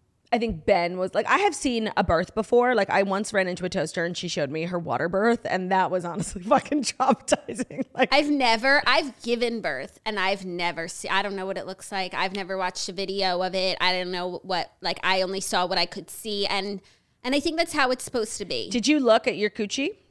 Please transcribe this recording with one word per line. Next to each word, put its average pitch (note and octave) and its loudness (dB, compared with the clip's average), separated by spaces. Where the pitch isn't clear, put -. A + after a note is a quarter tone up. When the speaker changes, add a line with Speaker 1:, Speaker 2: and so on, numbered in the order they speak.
Speaker 1:
I A#3+ 2
think G#3 -2
Ben F3 2
was, F#3 -2
like, A3+ 0
I B3+ 4
have G4 4
seen A3+ 0
a G3+ 4
birth F3 2
before. A#3+ 4
Like, G3+ 2
I G3 4
once G3 -2
ran F#3+ 2
into F3 -4
a F3+ -2
toaster E3+ -2
and F3 -2
she F3 -6
showed D3+ -2
me D#3 -4
her F3 -2
water D#3 -2
birth, G#3+ 2
and F#3 -2
that F#3 4
was F3+ 0
honestly F3 -6
<laughs> - -14
fucking C4+ 2
traumatizing. - -2
Like - 2
Speaker 2:
I've D4 4
never, C4 4
I've C4+ 0
given A#3 -2
birth, C#3+ -6
and G#3 -4
I've F#3+ 0
never F3 -4
se-, - -10
I F#3+ 2
don't G3+ -4
know F#3+ -6
what F#3+ -6
it - -8
looks F#3+ -12
like. F#3+ -4
I've F#3 -2
never F#3+ -6
watched F#3 -6
a F#3 -8
video F#3 -2
of F#3 -2
it. F#3 -2
I F#3 4
don't F3+ -2
know F3+ -4
what, F3+ -4
like, F#3 -4
I F#3 2
only F#3+ -2
saw F#3 0
what F#3 -2
I F3 2
could - -10
see, G3+ -4
and, G3 -4
and B3+ 0
I D4 4
think D#4+ -2
that's E4 -2
how C4+ 2
it's B3+ -4
supposed - -4
to G3+ -8
be. A#2+ -6
Speaker 1:
Did A3 0
you D4+ 6
look A3+ 6
at G#3+ -2
your G#3 0
coochie? C4+ -4